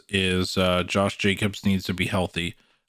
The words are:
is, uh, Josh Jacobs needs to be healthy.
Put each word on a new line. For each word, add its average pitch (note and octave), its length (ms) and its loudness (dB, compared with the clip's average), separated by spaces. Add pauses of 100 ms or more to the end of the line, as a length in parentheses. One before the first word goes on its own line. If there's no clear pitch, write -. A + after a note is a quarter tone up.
is, F#2 480 0
uh, F2+ 280 2
Josh G2 340 0
Jacobs G2+ 460 0
needs F#2+ 200 2
to G2 100 -4
be F2 120 -2
healthy. F2 480 -2 (340)